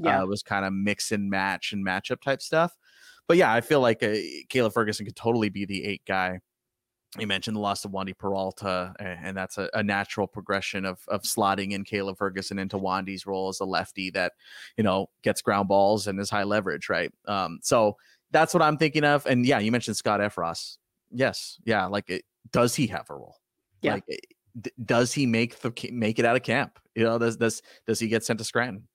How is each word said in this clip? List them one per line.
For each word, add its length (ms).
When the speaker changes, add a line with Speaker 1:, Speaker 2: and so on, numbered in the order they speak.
Speaker 1:
Yeah. 180
Speaker 2:
Uh, 60
it 40
was 140
kinda 300
mix 400
and 180
match 420
and 140
matchup 360
type 200
stuff. 340
But 80
yeah, 160
I 80
feel 200
like, 220
uh, 120
Caleb 240
Ferguson 340
could 80
totally 360
be 140
the 200
eight 200
guy. 360
You 80
mentioned 300
the 40
loss 240
of 80
Wandy 240
Peralta, 800
a-, 60
and 320
that's 220
a, 160
a 80
natural 440
progression 600
of, 120
of 140
slotting 500
in 120
Caleb 320
Ferguson 420
into 200
Wandy's 480
role 240
as 100
a 60
lefty 460
that, 200
you 40
know, 280
gets 200
ground 260
balls 380
and 120
is 120
high 140
leverage, 440
right? 240
Um, 340
so 340
that's 240
what 80
I'm 160
thinking 260
of. 220
And 180
yeah, 140
you 120
mentioned 280
Scott 220
Effross. 580
Yes. 560
Yeah. 200
Like, 220
it, 160
does 240
he 140
have 220
a 40
role? 220
Speaker 1:
Yeah. 120
Speaker 2:
Like, 100
d-, 100
does 280
he 140
make 340
the 100
ca-, 220
make 260
it 60
out 120
of 60
camp? 360
You 100
know, 140
does, 180
does, 240
does 140
he 80
get 160
sent 140
to 60
Scranton? 500